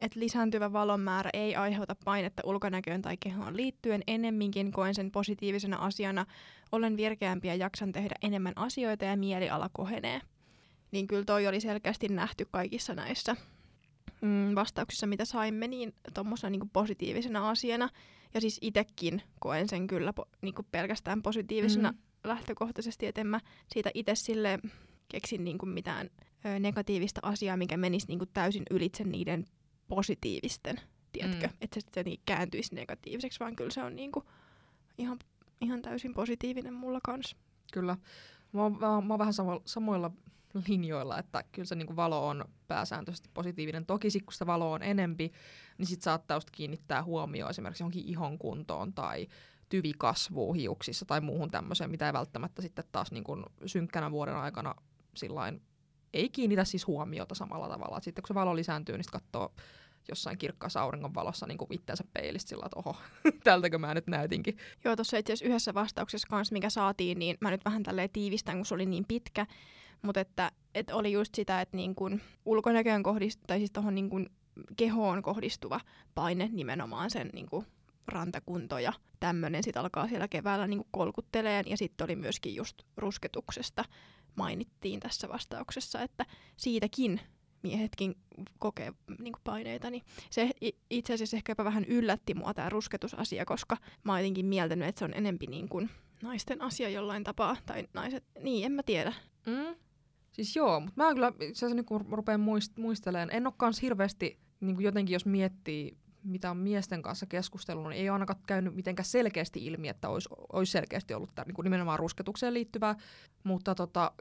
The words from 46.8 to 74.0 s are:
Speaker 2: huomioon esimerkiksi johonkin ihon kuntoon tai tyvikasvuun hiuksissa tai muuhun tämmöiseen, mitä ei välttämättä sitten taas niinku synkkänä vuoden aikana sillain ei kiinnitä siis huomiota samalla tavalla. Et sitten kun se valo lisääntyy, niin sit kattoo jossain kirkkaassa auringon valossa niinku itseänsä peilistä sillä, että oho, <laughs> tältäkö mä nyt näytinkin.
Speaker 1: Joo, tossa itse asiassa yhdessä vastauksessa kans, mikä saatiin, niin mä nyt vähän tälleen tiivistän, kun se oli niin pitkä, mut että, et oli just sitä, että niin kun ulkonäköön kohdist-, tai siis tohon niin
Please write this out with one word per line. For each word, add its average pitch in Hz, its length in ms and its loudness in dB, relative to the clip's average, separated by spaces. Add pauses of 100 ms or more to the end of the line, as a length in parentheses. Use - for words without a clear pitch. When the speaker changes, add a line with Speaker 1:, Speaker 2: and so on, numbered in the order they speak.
Speaker 2:
huomioon 156 460 -2
esimerkiksi 170 340 -6
johonkin 175 220 -4
ihon 160 320 -2
kuntoon 147 560 -4
tai 67 340 -4 (420)
tyvikasvuun 151 840 2
hiuksissa 139 500 -2
tai 151 160 2
muuhun 151 300 -2
tämmöiseen, 175 400 -2
mitä 156 160 0
ei 147 60 2
välttämättä 135 480 -4
sitten - 300 -8
taas - 200 -2
niinku - 320 -8 (220)
synkkänä 170 460 -2
vuoden 147 240 -2
aikana 135 400 -4 (400)
sillain - 460 -6 (520)
ei 190 160 2
kiinnitä 208 340 4
siis 185 240 -2
huomiota 160 480 -2
samalla 185 340 -6
tavalla. - 280 -6
Et - 60 -8
sitten 175 180 -10
kun - 60 -10
se 214 60 -2
valo 185 220 4
lisääntyy, 156 400 -2
niin 185 80 -4
sit - 80 -10
kattoo - 420 -6 (560)
jossain - 280 -6
kirkkaassa - 440 -4
auringon 143 320 -2
valossa - 340 -4
niinku - 220 -6
itseänsä - 340 -6 (100)
peilistä - 360 -4
sillä, - 160 -8
että - 140 -10
oho, 170 160 -6 (260)
<laughs> - 220 6
tältäkö 180 340 8
mä 151 160 0
nyt 160 140 -2
näytinkin. 165 500 0 (260)
Speaker 1:
Joo, 233 120 4
tossa 226 220 2
itse 214 160 2
asiassa 233 160 0
yhdessä 233 240 2
vastauksessa - 560 -2
kans, 208 220 0
mikä 202 180 0
saatiin, 196 500 2
niin 170 220 0
mä 208 100 2
nyt 190 140 0
vähän 208 180 2
tälleen 190 260 0
tiivistän, 202 460 -2
kun 185 100 -2
se - 80 -2
oli 190 120 0
niin 190 220 0
pitkä, 226 380 -2 (560)
mut 202 160 0
että, 190 340 0 (240)
et - 140 -2
oli 208 220 2
just 208 240 2
sitä, 190 260 2
että 185 160 -4
niin 185 180 -2
kun 196 260 -2 (240)
ulkonäköön 220 580 6
kohdist-, 214 440 2
tai 214 100 2
siis 202 140 2
tohon 208 240 2
niin 196 140 0